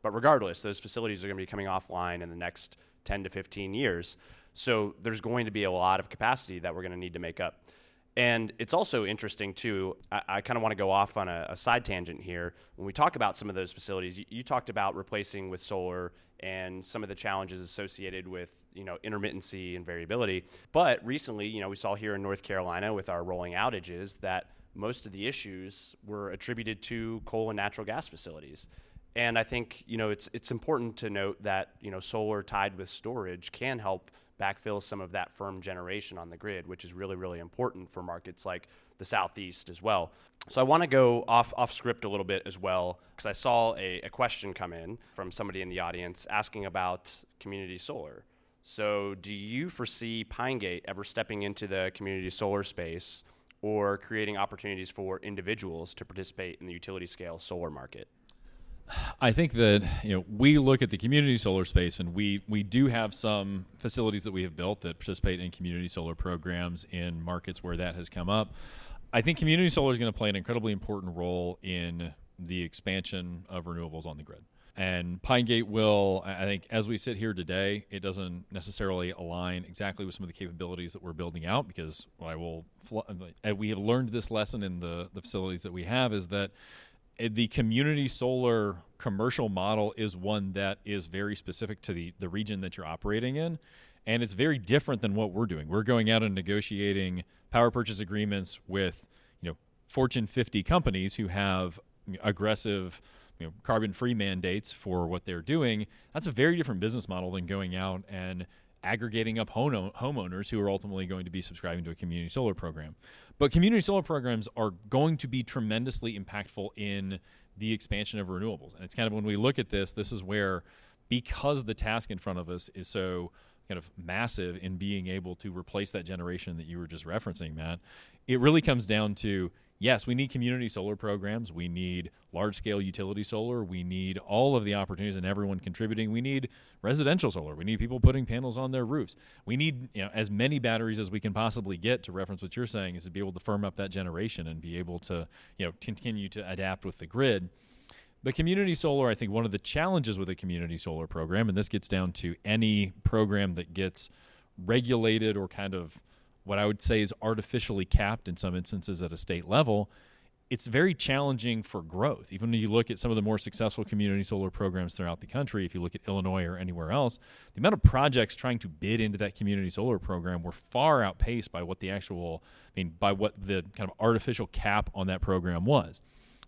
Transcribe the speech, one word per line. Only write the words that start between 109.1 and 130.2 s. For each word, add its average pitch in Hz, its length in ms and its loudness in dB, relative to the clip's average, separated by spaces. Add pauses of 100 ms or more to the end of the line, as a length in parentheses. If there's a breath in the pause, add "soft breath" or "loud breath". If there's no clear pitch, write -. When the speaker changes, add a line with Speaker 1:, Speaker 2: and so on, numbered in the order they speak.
Speaker 2:
up 110 100 0
home-, 113 480 0
homeowners 104 540 -4
who 110 100 0
are 101 80 4
ultimately 98 380 -2
going 92 180 -4
to 90 60 -10
be 90 100 -4
subscribing 87 440 -6
to 82 60 -6
a 82 40 -6
community 85 340 -4
solar 117 240 0
program. 78 420 -8 (440 loud breath)
But 143 120 6
community 202 300 8
solar 196 220 4
programs 123 540 0
are 107 160 2 (180)
going 151 280 4
to 135 100 -6
be 123 140 0
tremendously 113 760 -2
impactful 101 580 -6
in 98 420 -2 (380 soft breath)
the 110 160 0
expansion 104 480 -2
of 98 60 -4
renewables. 90 480 -4
And 87 100 -14
it's 90 100 -12
kind 117 120 2
of 104 60 2
when 107 120 -2
we 104 120 2
look 123 220 4
at 110 120 0
this, 98 220 0
this 104 200 -4
is 104 100 -4
where, 95 420 0 (440 soft breath)
because 135 560 0
the 110 100 -4
task 110 360 -2
in 98 80 -4
front 90 200 -4
of 87 120 -6
us 90 240 -8
is 92 140 -10
so 90 420 -2 (380 soft breath)
kind 92 100 -6
of 82 180 -16
massive 92 640 -2
in 92 160 -4
being 98 300 -2
able 92 300 -4
to 101 140 -10
replace 92 420 -4
that 92 120 -4
generation 87 540 -6
that 80 80 -10
you 85 120 -8
were 87 80 -8
just 78 200 -12
referencing, 85 480 -6
Matt, 80 260 -6 (460 loud breath)
it 127 120 4
really 151 220 8
comes 123 260 4
down 107 280 4
to, 95 360 0 (280 soft breath)
yes, 110 280 4
we 123 80 2
need 131 160 2